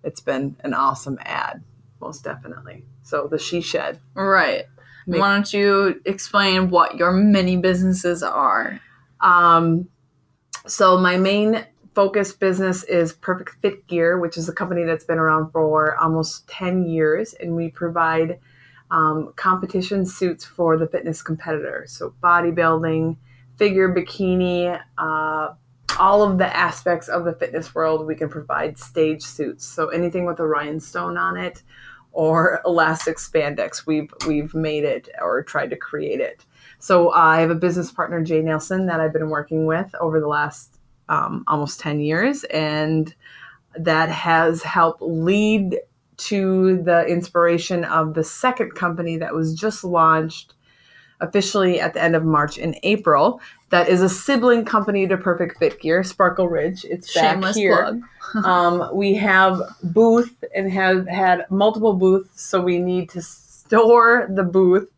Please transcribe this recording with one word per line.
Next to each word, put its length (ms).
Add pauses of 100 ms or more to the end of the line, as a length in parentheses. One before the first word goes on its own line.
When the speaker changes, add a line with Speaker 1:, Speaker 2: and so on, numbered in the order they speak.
Speaker 1:
It's 160
been 400
an 120
awesome 500
ad, 420 (360)
most 220
definitely. 640 (180)
So 240
the 120
She 220
Shed. 380 (160)
Speaker 2:
Right. 520 (420)
Speaker 1:
Make 120
Speaker 2:
Why 140
don't 180
you 520
explain 680
what 260
your 140
mini 460
businesses 680
are? 580 (400)
Speaker 1:
Um, 680 (800)
so 300
my 180
main 500 (300)
focus 360
business 520
is 280
Perfect 500
Fit 260
Gear, 320
which 160
is 120
a 40
company 320
that's 200
been 140
around 320
for 460
almost 500
ten 380
years, 500
and 220
we 140
provide, 680 (520)
um, 460
competition 680
suits 380
for 320
the 100
fitness 360
competitor. 680
So 340
bodybuilding, 960 (400)
figure 360
bikini, 880 (180)
uh, 560 (440)
all 240
of 160
the 180
aspects 520
of 160
the 80
fitness 420
world, 320
we 80
can 140
provide 500
stage 440
suits. 420
So 240
anything 380
with 140
a 60
rhinestone 720
on 200
it 260 (500)
or 520
elastic 520
spandex, 680
we've, 260 (140)
we've 280
made 300
it 240 (120)
or 220
tried 280
to 60
create 440
it. 240 (340)
So, 300
uh, 80
I 240
have 100
a 40
business 360
partner, 320
Jay 200
Nelson, 440
that 140
I've 120
been 180
working 340
with 340
over 220
the 80
last, 500 (300)
um, 380
almost 340
ten 200
years, 440
and 680 (640)
that 340
has 520
helped 380
lead 800 (380)
to 640
the 240
inspiration 800
of 300
the 100
second 500
company 440
that 160
was 200
just 300
launched 680 (680)
officially 600
at 140
the 80
end 120
of 100
March 340
in 240
April. 580 (300)
That 180
is 140
a 60
sibling 560
company 440
to 80
Perfect 420
Fit 220
Gear, 240
Sparkle 440
Ridge. 360
It's 300
back 200
Speaker 2:
Shameless 220
Speaker 1:
here. 200
Speaker 2:
plug. 300
<laughs> 40 (340)
Speaker 1:
Um, 480
we 220
have 460 (240)
booth 500 (200)
and 160
have 380
had 400
multiple 460
booths, 480
so 180
we 200
need 300
to 120
store 1080
the 140
booth 540